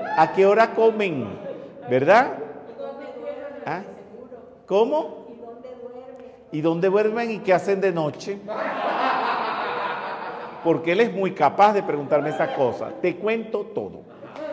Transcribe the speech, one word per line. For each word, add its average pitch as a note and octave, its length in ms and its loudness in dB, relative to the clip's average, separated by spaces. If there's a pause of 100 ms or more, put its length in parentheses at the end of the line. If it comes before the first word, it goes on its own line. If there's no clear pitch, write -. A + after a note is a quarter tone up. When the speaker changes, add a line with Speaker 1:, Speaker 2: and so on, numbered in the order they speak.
(160)
Speaker 1:
¿A D#3+ 180 6
qué F#3+ 120 6
hora A3 300 6
comen? G3+ 520 2 (640)
¿Verdad? D3+ 440 6 (340)
Speaker 2:
¿Y - 120 -18
dónde - 260 -12 (140)
duermen? - 460 -10
Speaker 1:
¿Ah? E3+ 160 -6
Speaker 2:
Seguro. - 600 -18 (260)
Speaker 1:
¿Cómo? C4+ 640 0
Speaker 2:
¿Y - 100 -18
dónde A#3+ 280 -16 (120)
duermen? - 180 -14 (520)
Speaker 1:
¿Y D3+ 100 -4
dónde E3 280 2
duermen G#3+ 420 0
y G#3 80 -6
qué F3+ 140 2
hacen F#3+ 260 2
de F#3+ 120 2
noche? E3+ 480 -4 (2250)
Porque E3 300 2
él G3+ 80 4
es A3 120 2
muy F#3+ 200 0
capaz G3 400 6
de G3 100 2
preguntarme D3 460 0
esas D#3 260 0
cosas. - 460 0
Te F3 160 0
cuento G#3+ 480 -2
todo. F#2 360 -8 (520)